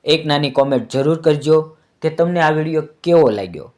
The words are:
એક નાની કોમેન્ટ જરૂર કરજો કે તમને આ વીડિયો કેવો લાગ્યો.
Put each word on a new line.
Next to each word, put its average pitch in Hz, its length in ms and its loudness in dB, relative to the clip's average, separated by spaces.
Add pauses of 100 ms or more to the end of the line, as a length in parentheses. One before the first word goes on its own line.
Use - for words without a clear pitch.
એક 156 220 0
નાની 147 260 -2
કોમેન્ટ 135 380 0
જરૂર 156 320 -2
કરજો 156 560 0 (240)
કે 160 80 -2
તમને 170 300 -2
આ 156 100 2
વીડિયો 156 340 -2 (200)
કેવો 165 260 4
લાગ્યો. 92 480 -8